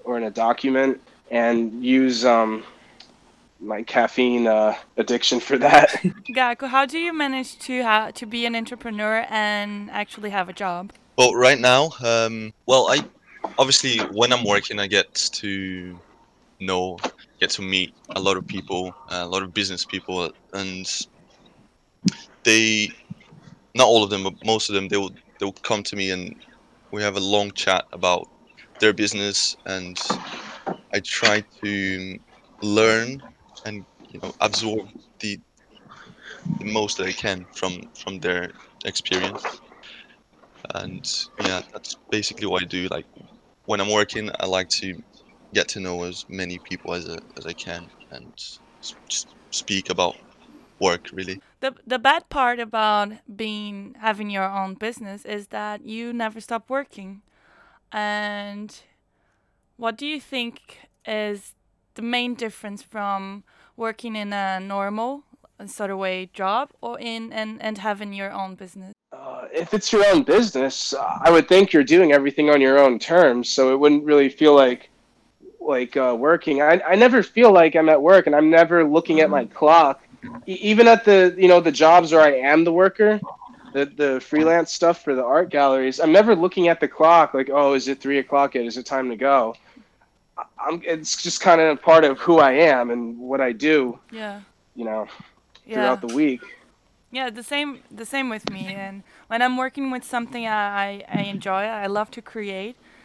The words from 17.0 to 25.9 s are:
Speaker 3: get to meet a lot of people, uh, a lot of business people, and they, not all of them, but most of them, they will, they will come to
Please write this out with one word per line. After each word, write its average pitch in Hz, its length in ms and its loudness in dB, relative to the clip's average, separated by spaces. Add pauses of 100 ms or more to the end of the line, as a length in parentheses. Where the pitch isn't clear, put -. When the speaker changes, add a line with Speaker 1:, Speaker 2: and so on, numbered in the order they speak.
Speaker 3:
get - 100 -2
to - 120 -8
meet 95 300 -6 (240)
a 95 40 -8
lot 95 180 -2
of 90 80 -14
people, 92 480 -8 (160)
uh, 90 120 -10
a 87 40 -10
lot 92 160 -6
of 92 100 -14
business 95 320 -6
people, 90 460 -8 (240)
and 95 340 -12 (1600)
they, 110 460 2 (840)
not 123 120 4
all 110 160 4
of 101 80 -2
them, 98 140 -4
but 95 100 -6 (100)
most 110 240 -2
of 104 60 -6
them, 98 140 -4
they 104 80 -2
will, 95 140 -4 (280)
they 101 60 -8
will 98 80 -6
come 104 320 -6
to - 120 -12